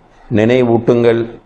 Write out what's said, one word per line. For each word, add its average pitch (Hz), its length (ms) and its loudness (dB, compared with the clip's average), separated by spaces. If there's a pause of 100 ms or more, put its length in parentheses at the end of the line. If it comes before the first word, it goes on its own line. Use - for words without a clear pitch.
(360)
நினைவூட்டுங்கள். 117 1120 0